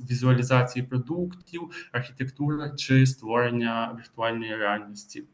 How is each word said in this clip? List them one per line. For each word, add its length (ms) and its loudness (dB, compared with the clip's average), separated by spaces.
візуалізації 760 4
продуктів, 1080 -6
архітектура 800 -4
чи 360 4
створення 920 0
віртуальної 560 -4
реальності 680 -4